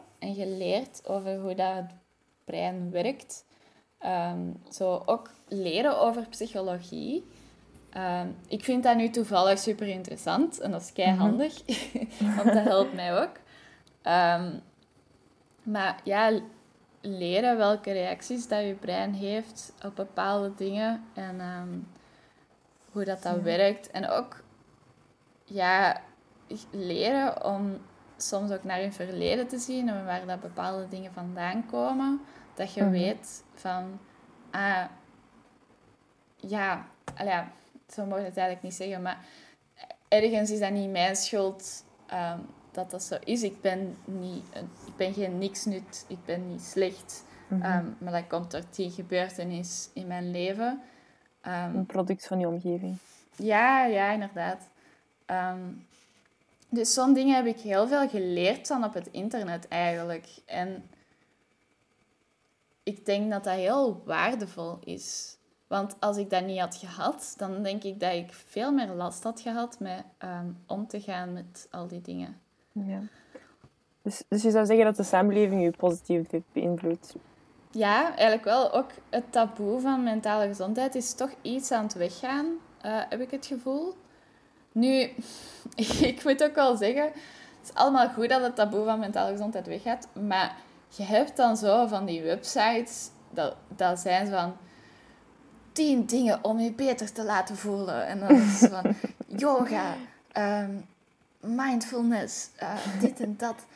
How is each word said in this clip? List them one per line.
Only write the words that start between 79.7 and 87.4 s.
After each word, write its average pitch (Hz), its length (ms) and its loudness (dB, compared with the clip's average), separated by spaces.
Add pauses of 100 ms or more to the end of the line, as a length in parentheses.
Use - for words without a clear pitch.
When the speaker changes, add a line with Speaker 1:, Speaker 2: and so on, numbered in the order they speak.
Speaker 1:
van 262 240 2
mentale 214 440 2
gezondheid 208 480 -2
is 247 180 -4
toch 269 180 -4 (100)
iets 262 300 -4
aan 226 120 2
het 208 100 -4
weggaan, 254 520 -2 (360)
eh, 214 180 -2 (100)
heb 220 120 -4
ik 254 100 -6
het 277 140 -6
gevoel. 277 480 -4 (800)
Nu, 254 380 4 (400)
<laughs> - 600 0
ik 247 120 -6
moet 277 200 4
ook 294 120 2
wel 269 220 6
zeggen, 233 260 2
het 302 100 0 (500)